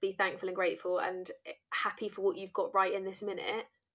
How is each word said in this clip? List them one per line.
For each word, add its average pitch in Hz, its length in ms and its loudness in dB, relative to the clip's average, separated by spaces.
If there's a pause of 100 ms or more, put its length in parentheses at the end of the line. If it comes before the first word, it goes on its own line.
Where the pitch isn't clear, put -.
be 190 120 2
thankful 190 360 0
and 180 60 -4
grateful 180 440 2
and 185 300 -2 (440)
happy - 360 -2
for 196 120 -8
what 196 160 4
you've 190 160 -8
got 170 200 0
right 190 200 6
in 196 100 0
this 190 180 -4
minute. 202 460 -2 (280)